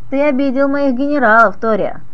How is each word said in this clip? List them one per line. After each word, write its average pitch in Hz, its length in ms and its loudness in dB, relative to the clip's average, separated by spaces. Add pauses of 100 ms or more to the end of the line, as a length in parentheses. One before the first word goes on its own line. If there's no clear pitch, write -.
(100)
«Ты 277 120 -2
обидел 277 460 0
моих 277 280 0
генералов, 233 600 2
Тория», — 208 460 -2 (120)